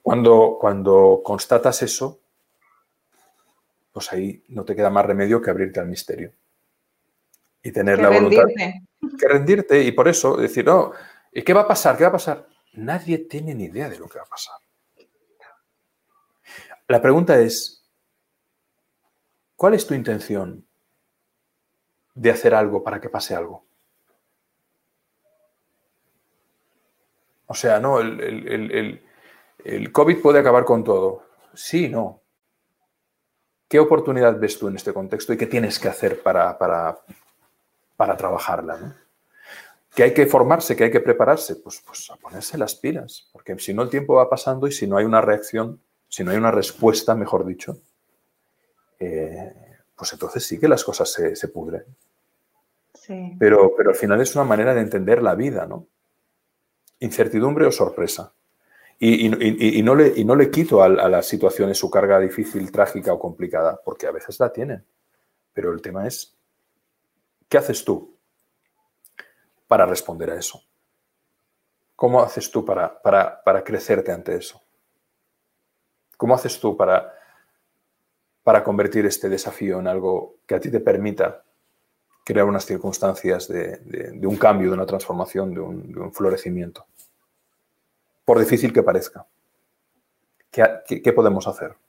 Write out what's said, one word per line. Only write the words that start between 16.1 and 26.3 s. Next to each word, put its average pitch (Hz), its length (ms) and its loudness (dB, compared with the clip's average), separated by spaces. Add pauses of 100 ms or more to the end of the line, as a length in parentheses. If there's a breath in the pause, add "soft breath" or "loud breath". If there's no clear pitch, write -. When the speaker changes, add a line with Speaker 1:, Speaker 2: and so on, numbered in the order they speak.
Speaker 1:
La 120 120 2
pregunta 143 400 2
es, - 420 -4 (1700)
¿cuál 196 160 4
es 214 140 0
tu 147 80 -4
intención 104 720 -8 (1500)
de 117 160 2
hacer 113 240 4
algo 104 300 2
para 104 160 -8
que - 80 -14
pase - 260 -8
algo? 87 300 -10 (3750)